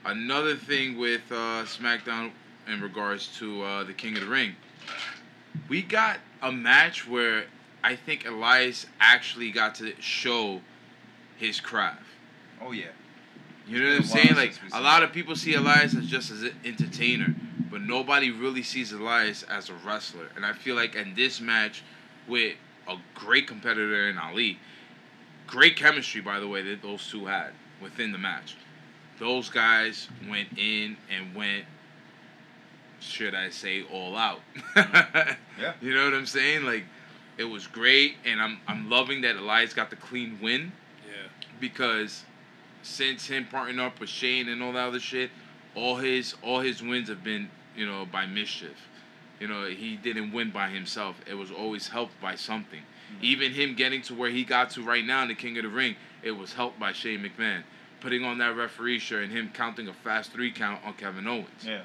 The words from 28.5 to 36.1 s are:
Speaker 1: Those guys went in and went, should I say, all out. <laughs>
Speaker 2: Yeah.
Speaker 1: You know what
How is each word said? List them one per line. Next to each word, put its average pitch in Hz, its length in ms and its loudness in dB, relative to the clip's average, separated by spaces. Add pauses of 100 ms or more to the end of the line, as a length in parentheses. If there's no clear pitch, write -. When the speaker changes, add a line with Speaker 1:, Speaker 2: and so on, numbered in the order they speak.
Speaker 1:
Those 120 300 -2
guys 113 600 4 (180)
went 104 300 -4
in 107 400 -2 (120)
and 95 260 -6
went, 101 300 -4 (1300)
should 104 360 -6
I 95 140 -2
say, 95 340 -6
all 90 340 -8
out. 104 240 0 (340)
<laughs> 160 600 6 (200)
Speaker 2:
Yeah. 135 140 -4 (100)
Speaker 1:
You 127 120 -2
know 135 100 6
what 139 100 4